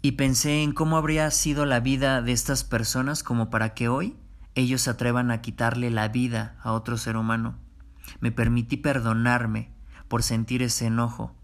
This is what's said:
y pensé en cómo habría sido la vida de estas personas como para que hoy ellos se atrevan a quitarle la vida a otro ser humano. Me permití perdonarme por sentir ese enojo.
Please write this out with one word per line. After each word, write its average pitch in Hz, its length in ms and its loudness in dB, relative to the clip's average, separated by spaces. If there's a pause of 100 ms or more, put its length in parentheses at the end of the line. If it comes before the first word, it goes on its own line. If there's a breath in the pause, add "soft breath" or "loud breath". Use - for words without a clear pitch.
y 139 80 4
pensé 147 500 2
en 147 100 0
cómo 160 240 2
habría 156 340 2
sido 147 340 2
la 127 140 4
vida 131 420 2
de 120 120 0
estas 127 320 0
personas 127 580 -2
como 117 260 0
para 110 240 0
que 120 140 -2
hoy 143 300 -2 (360 soft breath)
ellos 127 280 2
se - 80 0
atrevan 123 420 2
a 117 100 0
quitarle 117 500 -2
la 110 180 0
vida 117 520 -2
a 113 120 -2
otro 113 240 -2
ser 113 180 -4
humano. 113 420 -2 (640 loud breath)
Me 120 100 0
permití 117 460 0
perdonarme 117 960 0 (360 loud breath)
por 113 120 0
sentir 120 400 0
ese 120 260 0
enojo. 117 460 -2 (100)